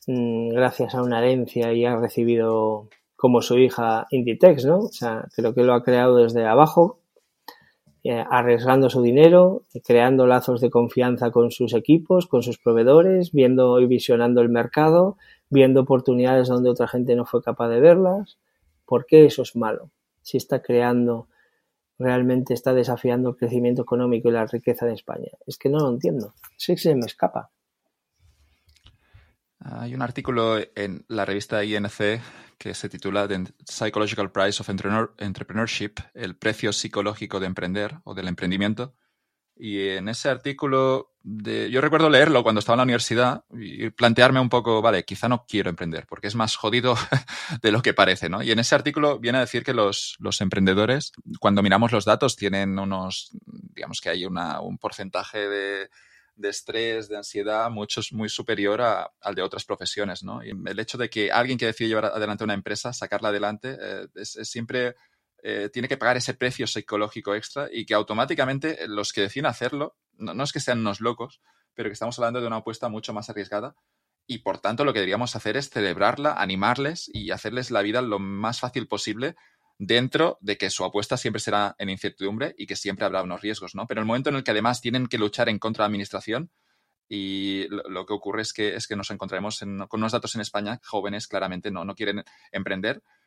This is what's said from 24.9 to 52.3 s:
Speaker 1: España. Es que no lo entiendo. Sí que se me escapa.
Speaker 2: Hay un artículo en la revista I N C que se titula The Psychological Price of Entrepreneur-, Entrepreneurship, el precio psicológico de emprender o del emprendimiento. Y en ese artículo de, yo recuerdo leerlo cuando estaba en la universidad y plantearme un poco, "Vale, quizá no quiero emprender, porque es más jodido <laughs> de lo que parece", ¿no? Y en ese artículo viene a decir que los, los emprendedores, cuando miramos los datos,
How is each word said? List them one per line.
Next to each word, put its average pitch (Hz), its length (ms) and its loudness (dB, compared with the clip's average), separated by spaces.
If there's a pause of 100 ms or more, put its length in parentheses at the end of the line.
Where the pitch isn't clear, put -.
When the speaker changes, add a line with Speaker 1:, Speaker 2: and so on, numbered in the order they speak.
Speaker 1:
España. - 380 -12 (140)
Es 143 120 -12
que - 100 -4
no 147 120 2
lo 143 100 2
entiendo. 131 440 -4 (220)
Sí - 200 -2
que - 60 -12
se 160 140 4
me 120 120 -2
escapa. - 420 -6 (2000)
Speaker 2:
Hay 117 360 -12
un 131 60 -6
artículo 120 580 0 (160)
en 98 340 -6
la 107 160 -4
revista 101 400 -4
I 107 100 -4
N 101 140 -4
C 107 320 -2 (380)
que 98 140 -12
se - 160 -10
titula 98 380 -4
The 95 160 -4 (220)
Psychological 107 640 -4
Price 101 320 0
of - 60 -10
Entrepreneur-, 101 500 -2
Entrepreneurship, 104 800 -6 (160)
el 95 200 -12
precio 107 380 -4
psicológico 104 640 -6
de 95 60 -4
emprender 95 580 -6
o 101 120 -16
del 92 120 -8
emprendimiento. 101 680 -4 (600)
Y 101 340 -6
en 95 200 -6
ese 113 200 -6
artículo 135 800 -2 (100)
de, 110 480 -8
yo 143 120 0
recuerdo 156 280 4
leerlo 139 320 6
cuando 110 160 2
estaba 110 160 2
en 120 60 4
la 127 60 4
universidad 123 640 0
y 110 400 -10
plantearme 123 480 6
un 127 100 2
poco, 113 320 2
"Vale, 107 220 2
quizá - 260 -6
no 123 180 -2
quiero 95 220 -2
emprender, 82 380 -8
porque - 200 -12
es 101 80 -6
más 110 200 -2
jodido 120 400 0
<laughs> - 640 -6
de 110 100 4
lo 104 120 2
que 110 100 2
parece", 92 340 2
¿no? 90 140 -4
Y 113 100 -2
en 110 60 2
ese 117 160 2
artículo 147 460 0
viene 120 180 -2
a 127 40 2
decir 120 220 -4
que 135 100 -4
los, 104 460 -2
los 101 220 -6
emprendedores, 98 680 0 (280)
cuando 101 220 2
miramos 104 300 4
los 104 140 -2
datos, - 300 2